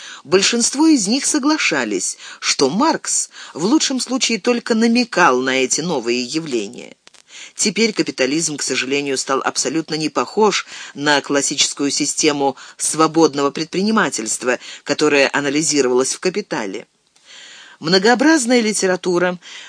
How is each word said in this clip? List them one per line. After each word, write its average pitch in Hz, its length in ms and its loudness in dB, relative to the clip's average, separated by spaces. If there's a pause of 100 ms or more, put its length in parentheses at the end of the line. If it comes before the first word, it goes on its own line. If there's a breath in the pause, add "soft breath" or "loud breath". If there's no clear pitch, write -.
(240 loud breath)
Большинство 233 640 2
из 247 200 4
них 269 160 0
соглашались, 247 920 0 (220 loud breath)
что - 320 0
Маркс 214 580 -2 (240 loud breath)
в 147 100 -6
лучшем 262 360 2
случае 233 400 -2
только 240 340 0
намекал 220 680 4
на 131 220 2
эти 127 180 -2
новые 123 420 -2
явления. 123 720 -6 (580 loud breath)
Теперь 214 400 0
капитализм, 151 640 -2
к - 60 -6
сожалению, 135 540 -2
стал 135 260 -2
абсолютно 151 520 -4
не 156 140 -4
похож - 560 0 (280 loud breath)
на 143 280 2
классическую 139 680 -2
систему 143 640 0 (220 loud breath)
свободного 151 720 2
предпринимательства, 160 1080 -2 (260 loud breath)
которая 143 480 2
анализировалась 139 800 0
в - 60 -10
«Капитале». 156 680 -6 (920 loud breath)
Многообразная 233 840 4
литература, 180 760 0 (320 loud breath)